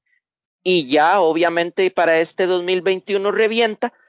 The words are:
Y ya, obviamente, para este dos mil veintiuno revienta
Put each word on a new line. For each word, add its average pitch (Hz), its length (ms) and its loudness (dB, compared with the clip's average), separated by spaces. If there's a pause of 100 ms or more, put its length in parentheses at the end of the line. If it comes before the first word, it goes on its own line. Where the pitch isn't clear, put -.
(640)
Y 175 260 0
ya, 156 320 2
obviamente, 170 680 0
para 165 280 2
este 170 280 -2
dos 180 180 -2
mil 185 160 -2
veintiuno 196 500 -2
revienta 220 640 -2 (160)